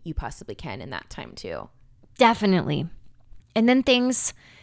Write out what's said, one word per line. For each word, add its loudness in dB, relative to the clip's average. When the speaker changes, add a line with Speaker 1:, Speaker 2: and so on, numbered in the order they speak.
Speaker 1:
you -8
possibly -8
can -10
in -12
that -12
time -14
too. -10
Speaker 2:
Definitely. 2
And 4
then 6
things 2